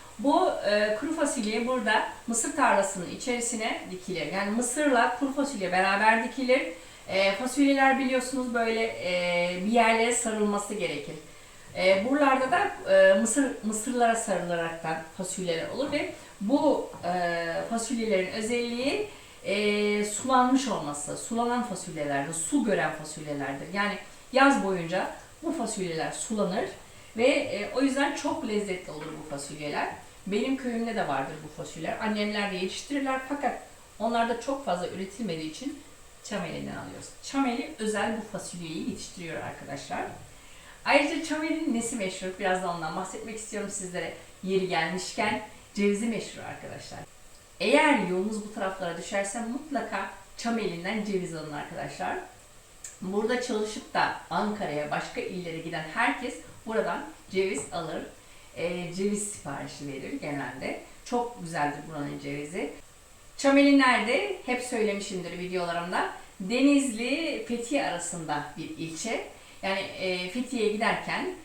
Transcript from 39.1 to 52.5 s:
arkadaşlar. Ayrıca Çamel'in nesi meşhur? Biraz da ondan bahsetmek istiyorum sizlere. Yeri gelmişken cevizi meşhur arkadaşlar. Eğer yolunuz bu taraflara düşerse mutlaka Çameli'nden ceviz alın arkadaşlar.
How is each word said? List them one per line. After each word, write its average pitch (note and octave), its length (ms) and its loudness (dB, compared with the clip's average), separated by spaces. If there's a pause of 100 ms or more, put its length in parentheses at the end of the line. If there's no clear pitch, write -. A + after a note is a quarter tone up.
arkadaşlar. - 840 -8 (600)
Ayrıca D4+ 360 4
Çamel'in D#4 500 0
nesi A#3 220 -2
meşhur? F#3 320 -4 (120)
Biraz F#3 220 2
da F#3 80 0
ondan E3+ 260 -4
bahsetmek G#3+ 420 -8
istiyorum G3+ 340 -6
sizlere. F3 420 -6 (280)
Yeri F#3 260 2
gelmişken F3+ 720 0 (320)
cevizi G3+ 320 2
meşhur - 360 -4
arkadaşlar. - 560 -12 (600)
Eğer C#4 380 6
yolunuz G3 500 0
bu - 60 -12
taraflara F#3 440 -4
düşerse G3+ 420 -4
mutlaka A3 680 -6 (260)
Çameli'nden G3+ 680 -2
ceviz F3 300 -2
alın D3+ 180 -8
arkadaşlar. D3 680 -6 (840)